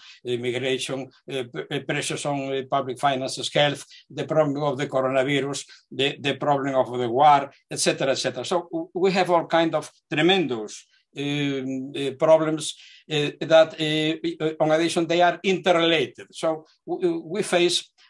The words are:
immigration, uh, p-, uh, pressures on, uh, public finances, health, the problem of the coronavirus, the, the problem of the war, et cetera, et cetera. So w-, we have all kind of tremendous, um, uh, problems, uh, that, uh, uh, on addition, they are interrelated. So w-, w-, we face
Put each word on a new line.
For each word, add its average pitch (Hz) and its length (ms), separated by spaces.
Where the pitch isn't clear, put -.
immigration, 127 880
uh, 131 180
p-, 131 200
uh, 143 80
pressures 151 480
on, 135 260
uh, 135 160
public 131 300
finances, 131 520
health, 147 320
the 139 180
problem 151 360
of 143 160
the 143 80
coronavirus, 135 800
the, 135 300
the 135 160
problem 139 400
of 123 200
the 123 140
war, 139 400
et - 80
cetera, 156 320
et 123 80
cetera. - 260
So - 260
w-, 330 220
we 180 200
have 180 180
all 165 160
kind 165 260
of 151 180
tremendous, 147 720
um, 139 800
uh, 139 240
problems, 156 560
uh, 147 200
that, 160 400
uh, 156 640
uh, 156 140
on 156 140
addition, 165 340
they 170 160
are 170 180
interrelated. 165 880
So 160 360
w-, 170 140
w-, 170 240
we 185 160
face 175 480